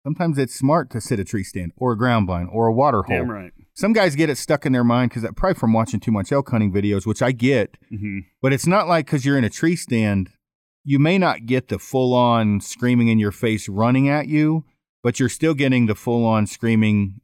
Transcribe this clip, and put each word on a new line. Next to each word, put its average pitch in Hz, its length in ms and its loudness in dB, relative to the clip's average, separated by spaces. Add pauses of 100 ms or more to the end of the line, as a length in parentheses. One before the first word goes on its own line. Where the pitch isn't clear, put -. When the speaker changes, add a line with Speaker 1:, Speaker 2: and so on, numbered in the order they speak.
Speaker 1:
sometimes 160 360 -2
it's 131 160 -2
smart 143 360 0
to 113 100 -6
sit 117 180 -4
a 98 40 -4
tree 98 200 -4
stand 87 340 -8
or 123 140 -2
a 110 60 -2
ground 117 300 2
blind 87 240 -4
or 113 160 0
a 113 60 2
water 120 300 2
hole. 127 140 -2
Speaker 2:
Damn 123 140 -4
right. 95 200 -14 (240)
Speaker 1:
Some 208 180 0
guys 190 220 2
get 151 140 2
it 135 80 -2
stuck - 280 -2
in 143 60 2
their 123 120 4
mind 120 280 2
'cause 117 120 -6
that, 110 120 -8
probably 190 240 0
from 117 140 2
watching 110 260 0
too - 120 -2
much 101 200 -2
elk 139 180 0
hunting 104 220 0
videos, 101 340 0
which 107 160 -2
I 127 100 2
get, 123 460 0 (140)
Speaker 2:
Mm-hmm. 101 280 -8 (220)
Speaker 1:
but 131 120 2
it's 135 140 -2
not 180 200 2
like 165 200 0
'cause 131 180 -2
you're 139 120 2
in 127 60 2
a 104 60 0
tree 170 260 0
stand, 107 540 -2 (540)
you 139 160 0
may 165 180 4
not 127 280 0
get 127 240 -2
the - 100 -4
full-on 120 840 0
screaming 120 460 0
in 110 120 4
your 104 120 0
face 110 360 -4
running 120 420 2
at 143 180 -2
you, 151 380 0 (380)
but - 160 -2
you're 127 100 0
still 160 240 -2
getting 131 320 2
the 107 100 0
full-on 113 520 0
screaming 107 760 0